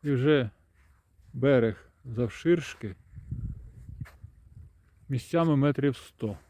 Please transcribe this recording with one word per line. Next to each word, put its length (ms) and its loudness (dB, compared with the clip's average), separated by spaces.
І 80 0
вже 380 4
берег 580 2
завширшки 880 -2
місцями 460 2
метрів 420 2
сто. 400 -8